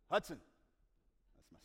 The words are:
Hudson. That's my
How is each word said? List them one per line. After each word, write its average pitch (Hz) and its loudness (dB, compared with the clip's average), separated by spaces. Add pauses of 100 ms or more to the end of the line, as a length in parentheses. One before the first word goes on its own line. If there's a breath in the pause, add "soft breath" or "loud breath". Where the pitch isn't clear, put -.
Hudson. 196 2 (960)
That's - -20
my - -20